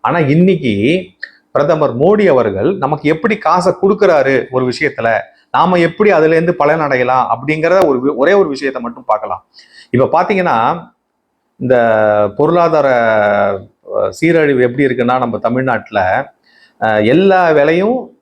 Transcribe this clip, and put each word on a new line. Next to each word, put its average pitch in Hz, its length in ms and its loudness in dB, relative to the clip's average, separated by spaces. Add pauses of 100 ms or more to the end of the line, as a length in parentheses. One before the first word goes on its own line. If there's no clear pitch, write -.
ஆனா 156 180 -2
இன்னைக்கு 156 560 2 (760)
பிரதமர் 143 440 0
மோடி 196 320 2
அவர்கள் 120 480 0
நமக்கு 147 320 -4
எப்படி 208 300 -2
காசை 175 340 0
கொடுக்கறாரு 156 760 0
ஒரு 127 220 -2
விஷயத்துல, 117 460 -2 (320)
நாம 175 260 2
எப்படி 175 340 2
அதுல 160 240 2
இருந்து 165 200 0
பலன் 151 260 0
அடையலாம் 127 480 0
அப்படிங்கிறத 156 580 0
ஒரு 135 120 0
வி-, 135 180 -2
ஒரே 147 160 2
ஒரு 196 160 2
விஷயத்தை 131 340 -6
மட்டும் 120 240 -12
பார்க்கலாம். 107 380 -4 (460)
இப்ப 135 320 2
பாத்தீங்கன்னா, 170 680 -2 (720)
இந்த 127 160 2 (600)
பொருளாதார, 156 520 2 (1040)
அஹ், 101 160 -2
சீரழிவு 151 500 0
எப்படி 127 260 0
இருக்குன்னா, 123 320 -2
நம்ம 117 200 -4
தமிழ்நாட்டுல, 113 920 -2 (480)
அஹ், 107 240 0
எல்லா 180 460 2
விலையும் 175 600 0 (120)